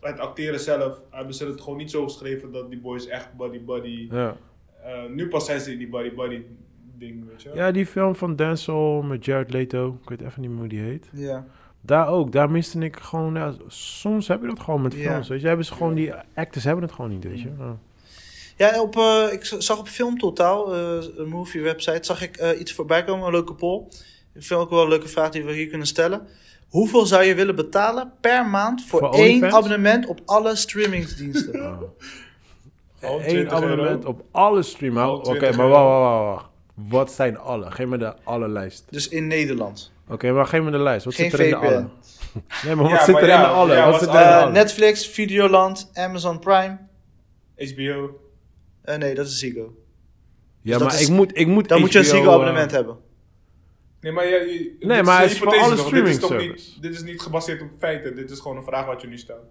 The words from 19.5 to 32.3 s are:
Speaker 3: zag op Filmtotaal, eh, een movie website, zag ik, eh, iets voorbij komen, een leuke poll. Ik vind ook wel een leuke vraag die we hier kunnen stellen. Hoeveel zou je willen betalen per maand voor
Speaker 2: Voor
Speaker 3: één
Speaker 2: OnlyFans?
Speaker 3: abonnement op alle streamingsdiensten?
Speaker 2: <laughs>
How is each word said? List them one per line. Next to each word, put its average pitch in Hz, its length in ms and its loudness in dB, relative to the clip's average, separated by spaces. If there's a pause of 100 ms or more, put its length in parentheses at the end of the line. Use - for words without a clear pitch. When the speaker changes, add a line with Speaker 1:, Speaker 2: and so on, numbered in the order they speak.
Speaker 3:
zag 214 220 -2
op 208 100 -16
Filmtotaal, 202 840 -2
eh, 170 300 -6 (120)
een 156 120 -10
movie 170 340 -10
website, 160 420 -2
zag 175 180 -6
ik, 175 140 -12
eh, 165 240 -2
iets 170 120 -12
voorbij 165 320 0
komen, 190 220 -4
een 175 60 -2
leuke 170 220 -2
poll. 175 280 -4 (520)
Ik 147 80 -20
vind 175 180 -2
ook 170 100 -4
wel 170 120 4
een 156 60 4
leuke 156 200 2
vraag 156 220 -2
die 156 140 -8
we 147 80 -6
hier 156 140 -6
kunnen 151 200 -8
stellen. 180 400 -2 (420)
Hoeveel 214 380 2
zou 185 180 6
je 190 100 4
willen 196 220 0
betalen 220 640 -2
per 240 260 2
maand 214 380 -2
voor - 140 0
Speaker 2:
Voor 143 160 0
Speaker 3:
één 185 200 8
Speaker 2:
OnlyFans? 208 200 2
Speaker 3:
abonnement 208 520 4
op - 180 -10
alle 214 320 0
streamingsdiensten? 175 1040 -4
Speaker 2:
<laughs> - 80 -10 (1300)